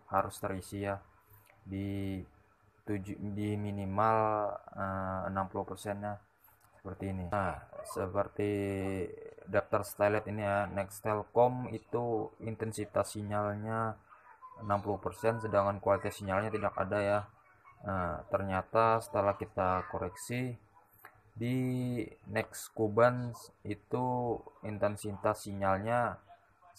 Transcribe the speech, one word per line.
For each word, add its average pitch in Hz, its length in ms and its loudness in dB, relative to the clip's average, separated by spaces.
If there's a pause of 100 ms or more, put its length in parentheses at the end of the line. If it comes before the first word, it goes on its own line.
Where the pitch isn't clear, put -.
harus 98 320 0
terisi 98 480 -4
ya, 98 160 -2 (640)
di 98 560 -4 (640)
tujuh, 101 320 -4 (160)
di 104 240 -2
minimal, 104 880 2 (240)
eh, 95 560 -2
enam 95 240 -2
puluh 98 160 -4
persen 101 320 -6
ya, 104 160 -4 (640)
seperti 95 320 -6
ini. 92 160 -4
Nah, 90 320 0 (240)
seperti 101 680 -2 (1000)
daftar 101 320 2
satelit 104 480 2
ini 107 160 -2
ya, 101 240 4
Next 95 320 -6
Telkom 117 720 2
itu 113 640 -2
intensitas 110 720 -2
sinyalnya 104 880 -2 (640)
enam 101 160 4
puluh 101 240 -2
persen, 110 400 0
sedangkan 101 400 4
kualitas 98 320 2
sinyalnya 101 400 0
tidak 101 240 0
ada 95 240 0
ya. 101 160 4 (640)
Nah, 87 480 -2
ternyata 110 720 2
setelah 101 320 2
kita 92 560 0
koreksi, 120 640 -4 (800)
di 123 640 0 (320)
Next - 400 -4
Kuban 117 640 6 (320)
itu 123 720 0 (240)
intensitas 104 800 -2
sinyalnya 101 880 0 (480)